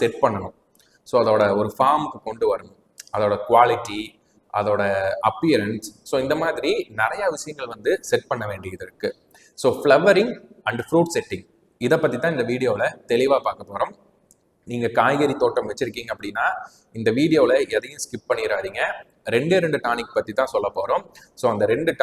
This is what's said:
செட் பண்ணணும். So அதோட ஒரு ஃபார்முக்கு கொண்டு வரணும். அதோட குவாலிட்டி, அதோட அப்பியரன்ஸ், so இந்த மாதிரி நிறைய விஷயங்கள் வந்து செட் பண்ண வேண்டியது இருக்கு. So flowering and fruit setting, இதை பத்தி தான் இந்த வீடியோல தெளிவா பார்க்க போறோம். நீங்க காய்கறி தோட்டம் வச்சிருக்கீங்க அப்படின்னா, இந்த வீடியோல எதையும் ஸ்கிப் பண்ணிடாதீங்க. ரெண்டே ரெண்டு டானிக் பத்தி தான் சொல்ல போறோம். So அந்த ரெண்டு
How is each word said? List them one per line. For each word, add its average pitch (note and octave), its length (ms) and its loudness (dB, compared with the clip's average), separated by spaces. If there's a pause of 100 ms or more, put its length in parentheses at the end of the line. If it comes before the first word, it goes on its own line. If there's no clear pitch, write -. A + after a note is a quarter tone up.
செட் A#2 220 0
பண்ணணும். F#2+ 320 -2 (520)
So - 120 0
அதோட A2 220 4 (160)
ஒரு G#2+ 160 0
ஃபார்முக்கு C#3+ 500 0
கொண்டு A2+ 240 -4
வரணும். F#2+ 260 -4 (400)
அதோட G#2 200 2 (120)
குவாலிட்டி, A2+ 540 4 (580)
அதோட G#2 220 2 (480)
அப்பியரன்ஸ், A2+ 580 0 (220)
so D3 60 -2 (100)
இந்த D3 160 0
மாதிரி D#3+ 300 -2 (280)
நிறைய G3+ 240 0 (120)
விஷயங்கள் C#3 360 -12
வந்து A2 200 -2 (180)
செட் - 220 0
பண்ண A#2 200 -4
வேண்டியது F#2 340 -10
இருக்கு. - 240 -6 (520)
So - 60 2 (160)
flowering E3+ 460 6 (400)
and A#2 100 -2 (100)
fruit E3 260 2
setting, G2+ 260 -6 (460)
இதை D#3 160 4
பத்தி B2+ 200 0
தான் E3 120 0
இந்த B2 160 -2
வீடியோல B2 340 0 (260)
தெளிவா B2+ 360 4
பார்க்க G2+ 240 -6
போறோம். C3 220 -6 (800)
நீங்க A#2+ 180 -2 (100)
காய்கறி C#3 440 2
தோட்டம் A#2 280 0
வச்சிருக்கீங்க A#2 440 -6
அப்படின்னா, G#2 300 -6 (540)
இந்த A2 200 0
வீடியோல C#3+ 380 4 (200)
எதையும் C#3+ 280 -8
ஸ்கிப் - 260 -8
பண்ணிடாதீங்க. G#2 500 -4 (540)
ரெண்டே E3 300 2
ரெண்டு D3 220 -2
டானிக் A#2+ 320 -4
பத்தி G#2 220 -2
தான் C3 140 -2
சொல்ல G2+ 140 0 (100)
போறோம். B2+ 260 -2 (360)
So B2+ 120 2
அந்த G#2 200 0
ரெண்டு D#3 300 0